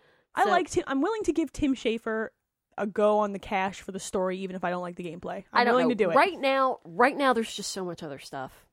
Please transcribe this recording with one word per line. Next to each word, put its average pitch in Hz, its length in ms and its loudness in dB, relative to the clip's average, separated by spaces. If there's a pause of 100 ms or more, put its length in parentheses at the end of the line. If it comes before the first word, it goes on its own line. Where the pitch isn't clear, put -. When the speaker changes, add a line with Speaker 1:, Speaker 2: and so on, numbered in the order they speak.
(360)
Speaker 1:
I 339 80 2
Speaker 2:
So 415 80 4
Speaker 1:
like 359 180 2
Tim, - 160 -2
I'm 269 160 -2
willing 427 220 -2
to 349 100 0
give 311 180 -2
Tim 277 240 0
Schafer 220 540 -4 (480)
a - 80 -2
go 208 340 4
on 208 140 0
the 196 60 -8
cash 190 420 -4
for - 100 -14
the 185 80 -10
story, 185 380 -2
even 190 180 -8
if 180 80 -6
I 180 60 0
don't 180 140 -4
like 175 120 -10
the 180 80 -10
gameplay. 175 340 -10 (140)
I'm 240 100 4
Speaker 2:
I - 20 4
don't 240 100 4
Speaker 1:
willing 254 140 4
Speaker 2:
know. 247 80 2
Speaker 1:
to 202 80 2
do 175 80 4
it. 220 40 4
Speaker 2:
Right 311 240 4
now, 269 460 2
right 233 320 2
now, 269 160 4
there's 226 200 -2
just - 180 -10
so 190 120 -8
much 175 200 -8
other 139 160 -10
stuff. 131 320 -10 (220)